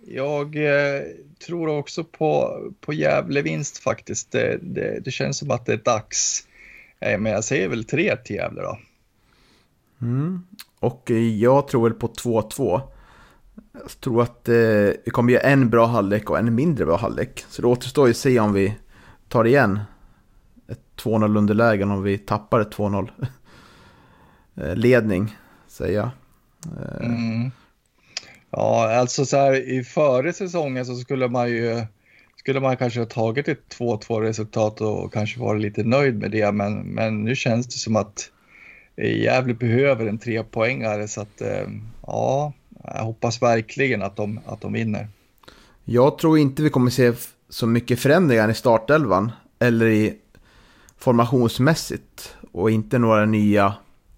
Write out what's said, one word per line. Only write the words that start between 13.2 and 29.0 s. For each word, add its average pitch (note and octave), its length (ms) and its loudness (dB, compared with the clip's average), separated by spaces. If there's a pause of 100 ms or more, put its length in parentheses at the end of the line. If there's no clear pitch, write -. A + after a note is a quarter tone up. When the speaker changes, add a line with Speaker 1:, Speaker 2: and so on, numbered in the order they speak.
Speaker 2:
Jag - 260 -20
tror A#2+ 220 0
att, - 280 -4
eh, A#2 40 6 (520)
det A2 60 -4
kommer B2 220 4
göra A#2+ 100 4
en C3+ 260 4
bra A#2 160 6
halvlek G#2 440 0
och D#2 100 2
en A#2 160 2
mindre B2+ 300 0
bra E2 120 2
halvlek. D2 520 -4
Så - 120 -10
det A#2+ 60 2
återstår B2 400 2
ju A#2+ 40 6
att A#2 60 0
se B2+ 220 2
om G#2 140 2
vi G2 220 2 (520)
tar A2+ 180 2
igen A2+ 340 4 (880)
ett - 140 -14 (140)
två A2 220 -2
noll G#2+ 200 4
underläge, G#2 460 4
om G2+ 200 -2
vi G2 140 0
tappar G#2+ 420 -2
ett G#2 120 -2
två G#2 180 -4
noll G2 280 -4
<laughs> - 1400 -16
eh, D#2+ 200 -6
ledning, A2 600 2 (300)
säger F2+ 300 -4
jag. G#2+ 120 -2 (680)
Eh. - 280 -10
Speaker 1:
Mm. A#2 460 -4 (1000)
Ja, A2+ 480 2
alltså B2+ 260 0